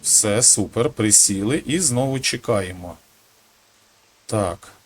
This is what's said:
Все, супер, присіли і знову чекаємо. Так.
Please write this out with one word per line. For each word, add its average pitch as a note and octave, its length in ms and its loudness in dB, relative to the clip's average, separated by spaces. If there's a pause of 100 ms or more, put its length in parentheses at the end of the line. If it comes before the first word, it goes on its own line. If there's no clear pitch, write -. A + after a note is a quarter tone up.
Все, G#2 400 2
супер, A2+ 480 2
присіли G#2+ 760 2
і D#3 140 -2
знову C3+ 400 -2
чекаємо. F2+ 760 -4 (1300)
Так. G2 460 -4 (140)